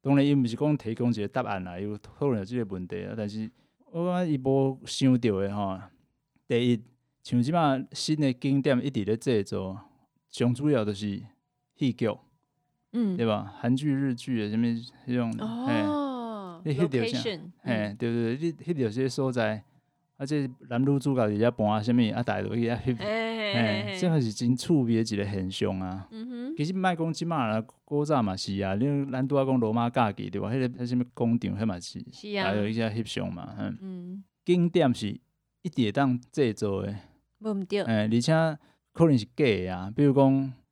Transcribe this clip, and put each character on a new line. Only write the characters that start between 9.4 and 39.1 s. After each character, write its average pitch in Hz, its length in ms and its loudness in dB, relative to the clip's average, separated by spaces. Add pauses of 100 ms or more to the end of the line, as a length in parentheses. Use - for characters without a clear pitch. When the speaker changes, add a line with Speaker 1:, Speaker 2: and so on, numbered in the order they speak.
Speaker 1:
作， 95 340 -6 (520)
上 123 240 2
主 139 160 0
要 117 160 4
就 104 80 0
是 101 280 -4 (540)
戏 131 160 0
剧， 110 180 0 (840)
Speaker 2:
嗯。 202 240 0
Speaker 1:
对 117 80 0
吧？ 104 340 0
韩 123 160 2
剧、 147 160 0
日 135 240 0
剧 120 280 -4
的 104 60 -2
什 107 60 -4
么 117 120 2
迄 117 480 -4
种， 120 240 -2
Speaker 2:
哦， 247 1200 -4
Speaker 1:
嘿， 156 80 -4
你 135 80 -2
翕 170 80 4
到 131 180 0
啥？ 226 120 -4
Speaker 2:
location， 170 220 -4 (240)
Speaker 1:
嘿， 123 100 -4
Speaker 2:
嗯。 104 240 -2
Speaker 1:
对， 117 400 -2
对， - 0 -
你 165 160 -4
翕 160 200 -8
到 147 100 -4
这 107 80 0
些 131 180 -2
所 131 200 -2
在， 110 320 -2 (540)
啊， 139 100 -8
这 143 220 -2 (220)
男 120 120 0
女 135 40 4 (140)
主 135 160 0
角 117 120 4
伫 104 100 2
遐 120 140 4
搬 107 320 2
什 120 100 2
么， 123 80 6 (120)
啊， 117 100 -2
大 98 180 -2
家 101 60 -4
就 113 80 -4
去 117 140 0
遐 120 80 -2
翕， 123 180 -2
Speaker 2:
嘿， - 0 -
嘿， 220 580 -2
嘿， - 0 -
Speaker 1:
嘿， 196 400 0
Speaker 2:
嘿。 185 60 -6
Speaker 1:
这 180 100 2
个 160 120 4
是 113 100 0
真 123 240 0
趣 - 180 0 (100)
味 113 200 2
的 107 120 -2
一 - 20 0
个 98 80 0
现 95 260 -4
象 98 300 -2
啊。 92 300 -8
Speaker 2:
嗯 226 180 -12
哼。 247 80 -10 (200)
Speaker 1:
其 147 80 -2
实 185 80 -6
莫 185 220 0
讲 160 180 -2
即 170 100 -6
马 156 240 0
啦， 110 160 0 (220)
古 147 180 0
早 143 200 2
嘛 95 120 0
是 98 260 -4
啊， 95 120 0
你 139 380 0
咱 131 160 -2
拄 143 80 0
仔 135 100 4
讲 131 140 2
罗 110 120 2
马 117 180 2
假 117 220 2
期， 98 180 -8
对 98 120 -4
吧？ 98 80 -4
迄 131 100 -2
个， 127 100 0
迄 123 180 -6
什 123 80 -2
么 123 180 2
广 117 260 2
场， 98 200 -2
迄 113 60 0
嘛 92 140 -2
是， - 320 -14
Speaker 2:
是 - 260 -14
啊。 190 80 0
Speaker 1:
大 98 100 0
家 104 80 0
去 110 100 -2
遐 113 180 -2
翕 113 140 -4
相 95 280 -6
嘛， 92 260 -12
嗯。 104 220 -6
Speaker 2:
嗯。 185 420 -12 (200)
Speaker 1:
景 175 260 4
点 160 240 4
是 107 160 -2 (520)
一 180 80 -8
直 131 140 0
会 104 80 2
当 131 280 2 (120)
制 123 220 2
作 98 300 -2
的。 101 120 -4 (440)
Speaker 2:
无 214 140 -6
毋 196 120 -4
对。 202 180 -2
Speaker 1:
嘿， 113 80 -2
而 110 280 2
且 160 400 2 (320)
可 165 140 4
能 147 100 6